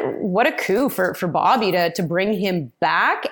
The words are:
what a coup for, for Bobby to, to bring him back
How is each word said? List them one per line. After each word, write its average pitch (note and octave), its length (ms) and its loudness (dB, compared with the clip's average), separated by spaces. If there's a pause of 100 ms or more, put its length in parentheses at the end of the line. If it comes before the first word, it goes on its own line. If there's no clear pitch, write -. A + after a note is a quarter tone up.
(200)
what G#3+ 260 2
a D#4 60 2
coup A#3 380 0
for, F#3 260 -2
for F3+ 120 -4
Bobby G3 440 2
to, E3+ 200 2
to E3+ 120 -4
bring F#3 300 0
him F3+ 460 -2
back F3+ 520 2